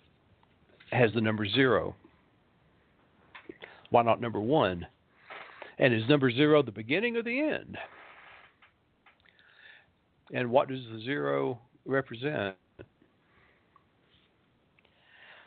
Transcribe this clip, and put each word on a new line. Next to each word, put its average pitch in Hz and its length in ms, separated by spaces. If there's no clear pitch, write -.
has 117 240
the 117 60
number 107 260
zero. 104 480
Why 120 140
not 110 180
number 110 180
one? 104 460
And 131 120
is 110 160
number 139 200
zero 147 320
the 117 120
beginning 160 420
or 233 80
the 240 160
end? - 380
And 123 180
what 135 160
does 131 140
the 110 80
zero 139 580
represent? 123 720